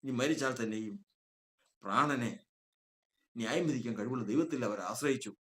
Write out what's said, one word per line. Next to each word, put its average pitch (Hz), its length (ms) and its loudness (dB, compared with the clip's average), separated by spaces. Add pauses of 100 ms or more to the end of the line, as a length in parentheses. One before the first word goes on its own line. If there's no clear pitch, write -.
ഇനി 135 80 -4
മരിച്ചാൽ 131 520 2
തന്നെയും 110 420 -4 (760)
പ്രാണനെ 120 640 0 (920)
ന്യായം 135 300 0
വിധിക്കാൻ 117 300 -2
കഴിവുള്ള 117 260 -2
ദൈവത്തിൽ 135 420 2
അവർ 104 140 -2
ആശ്രയിച്ചു. 113 640 -2